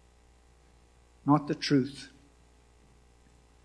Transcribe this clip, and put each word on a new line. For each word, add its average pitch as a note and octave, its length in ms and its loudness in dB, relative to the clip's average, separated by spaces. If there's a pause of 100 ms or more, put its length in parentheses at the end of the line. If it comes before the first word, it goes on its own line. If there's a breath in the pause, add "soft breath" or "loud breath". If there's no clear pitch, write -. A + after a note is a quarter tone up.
(1200)
Not - 220 4
the D#3 80 -4
truth. - 540 -2 (1600)